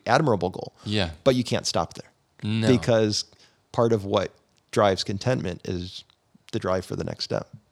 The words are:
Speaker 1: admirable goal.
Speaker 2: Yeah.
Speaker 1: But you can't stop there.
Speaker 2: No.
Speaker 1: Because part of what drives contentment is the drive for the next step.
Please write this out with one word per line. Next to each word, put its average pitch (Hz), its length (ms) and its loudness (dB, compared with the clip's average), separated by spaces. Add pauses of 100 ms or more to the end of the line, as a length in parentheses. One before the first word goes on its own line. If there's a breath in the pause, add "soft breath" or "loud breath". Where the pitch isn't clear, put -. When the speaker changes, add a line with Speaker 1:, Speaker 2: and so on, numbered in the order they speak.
Speaker 1:
admirable 113 420 4
goal. - 240 -8 (120)
Speaker 2:
Yeah. 104 260 0 (120)
Speaker 1:
But 135 120 6
you 123 100 0
can't - 220 -2
stop - 280 -2
there. - 160 -18 (320)
Speaker 2:
No. 110 240 0
Speaker 1:
Because 110 580 2 (480 soft breath)
part 117 200 2
of 98 140 -2
what 98 260 0 (380)
drives 101 340 4
contentment 104 640 -4
is 90 360 -6 (480)
the 113 60 -2
drive 92 280 -2
for 98 100 -8
the 87 80 -4
next - 200 -6
step. - 240 -6 (240)